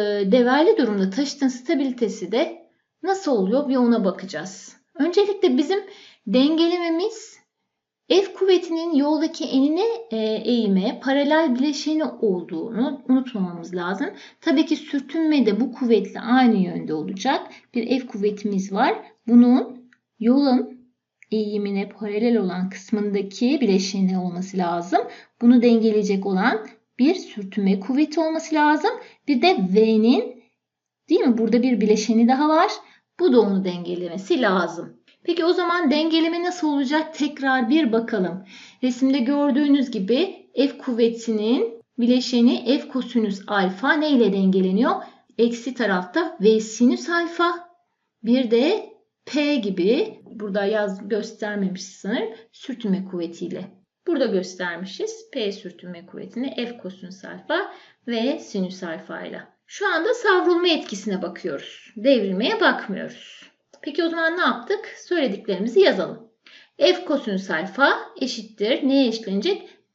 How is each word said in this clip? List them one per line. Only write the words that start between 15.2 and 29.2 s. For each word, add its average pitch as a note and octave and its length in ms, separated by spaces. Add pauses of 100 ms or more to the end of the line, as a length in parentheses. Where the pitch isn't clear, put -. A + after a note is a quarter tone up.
de G3+ 140
bu C#4 120
kuvvetle A3+ 480
aynı A#3+ 380
yönde E3+ 360
olacak. F#3+ 480 (320)
Bir B3 260
F A#3+ 80
kuvvetimiz G3+ 680
var. C4 200 (340)
Bunun A#3+ 640 (280)
yolun B3+ 680 (420)
eğimine G3+ 580
paralel G#3+ 480
olan F#3 320
kısmındaki G#3 920
bileşeni F#3 560
olması F3+ 400
lazım. F3 440 (400)
Bunu A#3+ 200
dengeleyecek G#3+ 640
olan G3+ 420 (320)
bir D4+ 160
sürtünme G3 640
kuvveti D4 400
olması D#4+ 360
lazım. D4+ 360 (360)